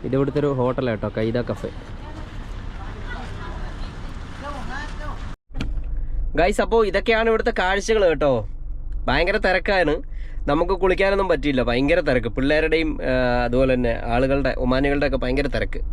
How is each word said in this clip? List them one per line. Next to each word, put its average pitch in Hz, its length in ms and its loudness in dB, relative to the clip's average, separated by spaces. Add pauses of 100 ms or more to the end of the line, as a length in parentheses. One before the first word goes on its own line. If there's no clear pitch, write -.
ഇത് 123 120 -2
ഇവിടുത്തെ 139 240 2
ഒരു 147 80 2
ഹോട്ടലാണ് 127 540 0
കേട്ടോ, 104 160 -4
കൈത 113 240 0
കഫേ. - 260 -4 (4000)
ഗൈസ്, 190 260 2
അപ്പോൾ 214 260 4
ഇതൊക്കെയാണ് 220 420 2
ഇവിടുത്തെ 220 300 2
കാഴ്ചകൾ 196 460 2
കേട്ടോ. 139 420 2 (580)
ഭയങ്കര 170 320 2
തിരക്കാണ്. 185 580 2 (520)
നമുക്ക് 170 260 2
കുളിക്കാനൊന്നും 190 540 2
പറ്റിയില്ല, 147 360 2
ഭയങ്കര 135 360 2
തിരക്ക്. 127 280 2
പിള്ളേരുടെയും, 151 760 2
ആ, 127 420 2
അതുപോലെ 127 300 2
തന്നെ 120 320 0
ആളുകളുടെ, 131 520 2
ഒമാനികളുടെ 139 500 2
ഒക്കെ - 100 0
ഭയങ്കര 131 300 0
തിരക്ക്. 110 320 -2 (140)